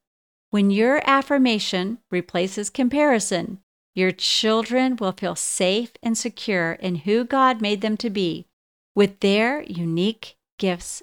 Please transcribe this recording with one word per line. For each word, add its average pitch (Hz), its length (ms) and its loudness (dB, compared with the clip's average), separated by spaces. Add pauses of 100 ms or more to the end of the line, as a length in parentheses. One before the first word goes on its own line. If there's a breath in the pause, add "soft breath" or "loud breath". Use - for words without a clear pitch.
(500)
When 202 200 2
your 233 380 2
affirmation 240 880 0 (120)
replaces 185 600 -4
comparison, 247 920 0 (340)
your 185 180 2
children 226 840 0
will 190 160 -2
feel 180 220 -4
safe 196 580 -2 (100)
and 226 140 0
secure 185 560 -2
in 180 240 -4
who 208 280 0
God 254 360 2
made 208 200 -2
them 214 180 -2
to 240 120 -4
be 185 360 -4 (480)
with 196 260 2
their 220 420 2
unique 175 720 -4 (220)
gifts, - 440 -4